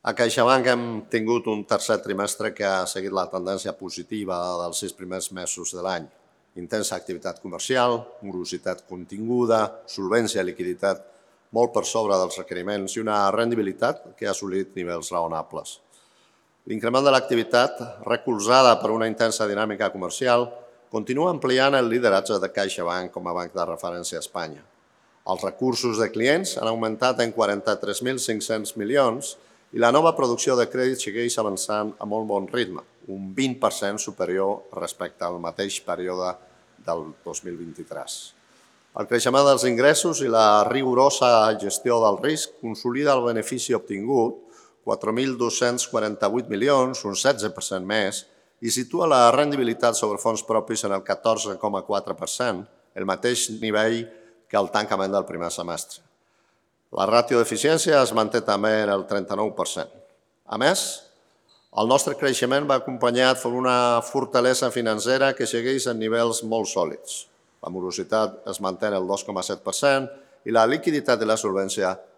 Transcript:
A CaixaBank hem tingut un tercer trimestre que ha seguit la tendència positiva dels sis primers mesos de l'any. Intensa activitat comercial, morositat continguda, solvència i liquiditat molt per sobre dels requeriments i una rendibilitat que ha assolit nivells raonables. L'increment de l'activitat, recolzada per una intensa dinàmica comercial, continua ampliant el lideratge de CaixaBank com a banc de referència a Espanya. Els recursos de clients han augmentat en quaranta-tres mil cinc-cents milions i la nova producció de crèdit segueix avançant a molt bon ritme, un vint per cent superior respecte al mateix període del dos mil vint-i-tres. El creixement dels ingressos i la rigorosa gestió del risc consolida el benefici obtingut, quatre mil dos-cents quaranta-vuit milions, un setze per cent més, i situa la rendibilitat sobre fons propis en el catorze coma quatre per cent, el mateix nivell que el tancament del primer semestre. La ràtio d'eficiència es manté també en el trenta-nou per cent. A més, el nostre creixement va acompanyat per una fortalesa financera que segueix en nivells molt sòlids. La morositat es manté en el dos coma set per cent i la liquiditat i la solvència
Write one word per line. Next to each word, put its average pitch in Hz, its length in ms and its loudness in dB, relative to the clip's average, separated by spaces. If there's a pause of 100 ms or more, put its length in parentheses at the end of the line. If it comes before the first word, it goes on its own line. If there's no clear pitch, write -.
A 117 80 0
CaixaBank 123 560 4
hem 120 120 2 (280)
tingut 113 400 0
un 104 160 -2
tercer 110 320 0
trimestre 104 560 -4
que - 80 -10
ha 95 240 0
seguit 95 240 -6
la 95 160 -2
tendència 92 480 -6
positiva 95 640 -8 (240)
dels 87 240 -6
sis 92 100 -8
primers 92 400 -10
mesos 87 400 -8
de 90 80 -10
l'any. 90 220 -4 (580)
Intensa 104 320 -4
activitat 87 480 -10
comercial, 120 540 0 (260)
morositat 92 640 -8
continguda, 110 760 0 (260)
solvència 101 540 0
i - 20 0
liquiditat 90 560 -2 (560)
molt 120 160 2
per 104 160 2
sobre 104 320 2
dels 90 160 -4
requeriments 95 560 -6
i 113 80 -6
una 107 220 2 (100)
rendibilitat 113 720 0 (160)
que 107 80 -4
ha 95 80 -2
assolit 95 420 -6
nivells 87 320 -6
raonables. 82 720 -6 (880)
L'increment 117 380 2
de 135 80 8
l'activitat, 123 680 2 (240)
recolzada 117 800 6
per 107 100 0
una 113 160 0
intensa 110 400 0
dinàmica 104 400 -2
comercial, 120 560 0 (480)
continua 131 400 0
ampliant 135 460 2
el 120 100 2
lideratge 107 540 2
de 95 100 -4
CaixaBank 90 640 -4
com 90 100 -10
a 87 80 -4
banc 90 240 -6
de 87 140 0
referència 87 500 -8
a - 60 -10
Espanya. 80 340 -10 (640)
Els 92 240 -2
recursos 120 480 -2
de 110 160 0
clients 147 480 0
han 113 80 0
augmentat 113 560 0
en 110 80 -6
quaranta-tres 101 720 -2
mil 127 160 -2
cinc-cents 110 560 -4
milions 120 560 0 (420)
i 117 60 0
la 117 100 6
nova 160 240 6
producció 131 400 0
de 117 160 2
crèdit 127 300 -2
segueix 117 400 -4
avançant 107 480 -2 (100)
a 107 80 -8
molt 107 220 -4
bon 98 180 -2
ritme, 92 320 -4 (320)
un 95 240 -10
vint 131 240 -2
per 107 160 0
cent 101 240 -4
superior 95 800 -4
respecte 87 480 -8
al 87 180 -4
mateix 95 400 -6
període 90 460 -4 (560)
del 85 160 -4 (240)
dos 78 180 -10
mil 87 160 -10
vint-i-tres. 78 540 -12 (840)
El - 140 -8
creixement 127 340 4
dels 135 240 6
ingressos 143 560 4
i 127 80 0
la 107 380 8
rigorosa 127 800 6 (100)
gestió 117 460 0
del 101 160 4
risc 156 400 -2
consolida 127 560 0
el 120 80 0
benefici 117 500 -2
obtingut, 113 640 0 (480)
quatre 107 260 -2
mil 127 240 -2
dos-cents 120 560 0
quaranta-vuit 107 560 -2
milions, 127 560 2
un 98 140 -4
setze 110 340 0
per - 140 -10
cent 95 180 -6
més, 101 400 -2 (400)
i 113 80 -2
situa 156 400 -2
la 123 140 8 (100)
rendibilitat 127 640 2
sobre 104 220 -2
fons 110 260 -2
propis 110 400 -2
en 98 80 0
el 95 80 -4
catorze 104 560 0
coma 101 240 -4
quatre 98 320 -4
per - 160 -8
cent, 104 320 -2 (320)
el 98 140 -4
mateix 120 400 0 (100)
nivell 113 460 0 (420)
que 104 140 2
el 92 100 -2
tancament 101 400 0
del 98 160 0
primer 85 240 -8
semestre. 85 480 -10 (960)
La 95 140 2
ràtio 120 320 4
d'eficiència 147 580 2
es 120 160 4
manté 113 300 2
també 104 240 2 (160)
en 104 80 0
el 95 160 0
trenta-nou 101 480 -2
per 90 100 -2
cent. - 220 -8 (580)
A 107 140 -8
més, 165 220 4 (920)
el 110 160 2
nostre 143 240 2
creixement 139 540 0
va 135 100 4
acompanyat 127 640 2
per 131 100 -4
una 123 540 2
fortalesa 127 640 0
financera 120 640 0
que 117 140 -4
segueix 123 420 -2
en 113 80 -4
nivells 113 480 0
molt 110 240 -2
sòlids. - 460 -4 (480)
La 87 80 -8
morositat 95 760 -2
es 98 160 -8
manté 95 240 -2
en 101 140 0
el 92 80 -4
dos 101 180 -4
coma 95 160 -4
set - 220 -6
per 95 100 -4
cent 135 320 2 (400)
i 113 80 6
la 113 140 10
liquiditat 147 500 2
i 107 80 0
la 110 140 2
solvència 98 500 0 (260)